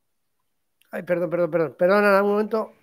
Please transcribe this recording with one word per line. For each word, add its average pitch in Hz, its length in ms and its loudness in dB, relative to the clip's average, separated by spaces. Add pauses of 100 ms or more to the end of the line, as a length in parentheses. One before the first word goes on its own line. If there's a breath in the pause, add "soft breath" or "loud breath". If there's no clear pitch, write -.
(920)
Ay, 214 120 -10
perdón, 170 280 -4
perdón, 170 200 -2
perdón. 156 280 -2
Perdón, 196 260 4
Ana, 202 180 4
un 202 80 0
momento. 214 420 -4 (100)